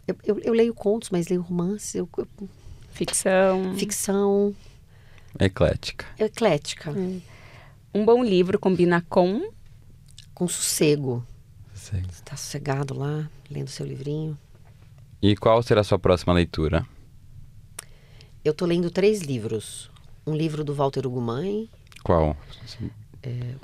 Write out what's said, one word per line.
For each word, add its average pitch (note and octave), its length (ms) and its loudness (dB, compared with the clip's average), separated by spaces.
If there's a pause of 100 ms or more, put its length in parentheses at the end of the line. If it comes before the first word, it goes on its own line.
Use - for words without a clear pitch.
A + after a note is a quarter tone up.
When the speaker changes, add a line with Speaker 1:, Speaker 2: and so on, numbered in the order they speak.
Speaker 1:
eu, F3+ 180 -6
eu, G#3 140 0
eu A#3 140 -2
leio A3+ 200 4
contos, A3+ 360 -2
mas F3 200 -2
leio F3+ 120 0
romance, F3+ 560 -4
eu, F3+ 200 -4
eu - 100 -6 (640)
Speaker 2:
Ficção. F#3+ 840 0
Speaker 1:
Ficção. G3+ 800 0 (840)
Speaker 3:
Eclética. - 680 0 (140)
Speaker 1:
Eclética. G3+ 720 0
Speaker 2:
É. F#3 260 -4 (800)
Um G#3+ 80 2
bom A#3+ 180 6
livro F#3+ 360 4
combina F3 500 4
com? G3+ 400 2 (840)
Speaker 1:
Com F3 140 -2
sossego. C#3+ 760 0 (480)
Speaker 3:
Sossego. F#2+ 380 -8
Speaker 1:
Você - 120 -18
tá - 120 -14
sossegado C#3 600 -6
lá, D3+ 300 -4 (220)
lendo C#3+ 200 -8
seu - 160 -10
livrinho. D3 520 -6 (840)
Speaker 3:
E G2+ 140 4
qual A#2 280 4
será G#2+ 180 6
a - 20 0
sua G2+ 140 2
próxima F2+ 360 4
leitura? E2 520 2 (1600)
Speaker 1:
Eu - 80 2
tô - 120 -2
lendo E3+ 260 0
três G3+ 300 4
livros. A2+ 680 -6 (380)
Um D#3 80 -2
livro D3+ 280 -2
do D3 120 -4
Walter C#3 320 0
Ugumãe. C3 600 -4 (360)
Speaker 3:
Qual? D#2 340 2 (880)
Speaker 1:
É, B2 400 -8